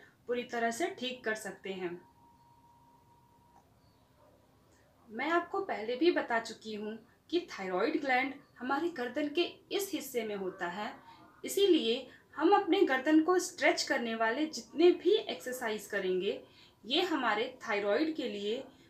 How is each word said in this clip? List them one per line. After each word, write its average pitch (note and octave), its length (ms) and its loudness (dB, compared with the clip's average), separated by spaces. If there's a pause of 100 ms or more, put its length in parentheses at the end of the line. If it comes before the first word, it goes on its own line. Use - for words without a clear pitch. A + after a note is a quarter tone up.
(260)
पूरी A#3+ 180 -4
तरह A#3 260 -2
से E4 160 -2
ठीक B3+ 380 -8
कर A3 100 -4
सकते G3 380 -10
हैं। F3+ 360 -8 (3000)
मैं B3 220 -4
आपको F4 340 0
पहले A3+ 320 -4
भी E4 140 4
बता C4+ 300 0
चुकी A3 340 -8
हूँ G#3+ 320 -8 (240)
कि F4 200 -2
थायराइड G3 500 -2
ग्लैंड C4+ 340 0 (240)
हमारे C#4 300 -2
गर्दन C4+ 400 -4
के E4+ 140 0 (300)
इस G4 200 -2
हिस्से A#3+ 320 -4
में G#3 120 -4
होता F3+ 320 -6
है, G#3 260 -6 (500)
इसीलिए C4+ 680 4 (260)
हम E4 180 6
अपने F#4+ 280 4
गर्दन D4 400 4
को F4+ 160 4
स्ट्रेच - 440 2
करने A3+ 320 -2
वाले A3+ 320 0
जितने D#4 440 4
भी F4 240 4
एक्सरसाइज A#3+ 720 -4
करेंगे, F#3+ 580 -2 (400)
ये C#4 180 0
हमारे B3+ 560 0 (100)
थायराइड G#3+ 480 0
के B3+ 120 -4
लिए G#3 400 -4 (220)